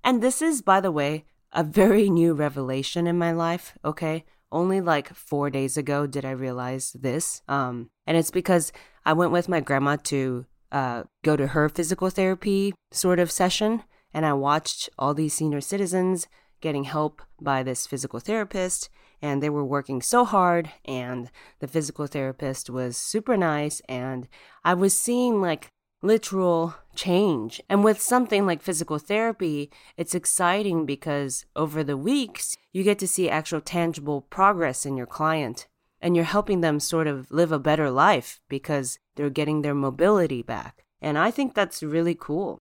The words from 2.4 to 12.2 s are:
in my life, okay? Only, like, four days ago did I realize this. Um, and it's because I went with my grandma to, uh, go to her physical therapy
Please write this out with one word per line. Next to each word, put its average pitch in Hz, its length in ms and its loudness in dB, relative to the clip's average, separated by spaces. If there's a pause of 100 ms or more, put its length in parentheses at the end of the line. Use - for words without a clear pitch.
in 170 100 0
my 170 160 2
life, 165 500 -4
okay? 160 440 -4 (260)
Only, 185 300 2
like, 160 320 0
four 143 340 -2
days 135 300 -2
ago 143 280 -2
did 135 200 -6
I 131 60 -6
realize 127 600 -6
this. 131 560 -4
Um, 127 400 -4 (180)
and 165 120 2
it's 165 120 2
because 175 400 2 (360)
I 156 80 4
went 170 180 4
with 175 160 2
my 170 120 2
grandma 139 440 2
to, 131 400 -2 (260)
uh, 127 340 -4 (200)
go 151 120 4
to 139 100 2
her 151 240 2
physical 175 400 -2
therapy 196 640 0 (180)